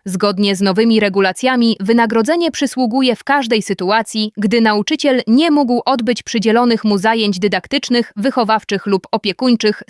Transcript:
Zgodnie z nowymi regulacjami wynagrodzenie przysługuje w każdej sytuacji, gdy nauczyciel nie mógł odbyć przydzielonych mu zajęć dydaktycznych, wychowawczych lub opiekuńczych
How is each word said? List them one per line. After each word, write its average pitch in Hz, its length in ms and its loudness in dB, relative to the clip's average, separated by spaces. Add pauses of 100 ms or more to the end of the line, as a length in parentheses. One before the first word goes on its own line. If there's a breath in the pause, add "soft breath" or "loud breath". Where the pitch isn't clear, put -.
Zgodnie 196 500 0
z 180 60 -4
nowymi 220 380 2
regulacjami 208 800 0
wynagrodzenie 233 720 2
przysługuje 254 640 0
w - 80 -14
każdej 233 380 0
sytuacji, 214 760 -4
gdy 214 240 0
nauczyciel 226 680 0
nie 294 240 4
mógł 247 340 2
odbyć 240 380 -2
przydzielonych 226 600 0
mu 208 140 2
zajęć 208 420 0
dydaktycznych, 220 760 -2
wychowawczych 214 720 -2
lub 196 260 -2
opiekuńczych 214 800 0